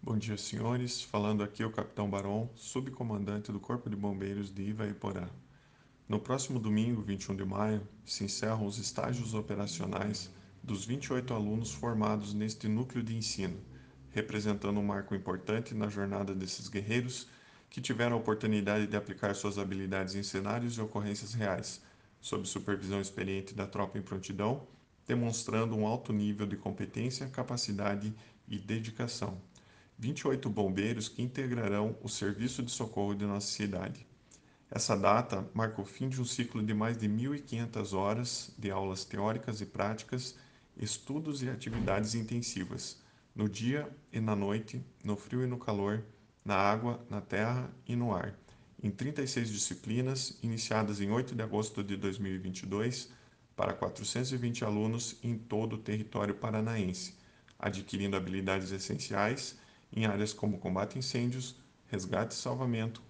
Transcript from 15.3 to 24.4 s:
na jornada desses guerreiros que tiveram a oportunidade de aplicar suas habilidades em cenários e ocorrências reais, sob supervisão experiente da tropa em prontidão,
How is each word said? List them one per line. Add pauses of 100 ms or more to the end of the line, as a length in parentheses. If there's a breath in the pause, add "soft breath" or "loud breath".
na
jornada
desses
guerreiros (420 loud breath)
que
tiveram
a
oportunidade
de
aplicar
suas
habilidades
em
cenários
e
ocorrências
reais, (400 loud breath)
sob
supervisão
experiente
da
tropa
em
prontidão, (400 loud breath)